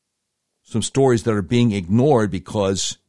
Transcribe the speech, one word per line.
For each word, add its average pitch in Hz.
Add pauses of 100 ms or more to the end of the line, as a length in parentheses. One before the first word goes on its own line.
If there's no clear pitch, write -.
(640)
some 110
stories 131
that 113
are 101
being 120
ignored 107
because 98 (100)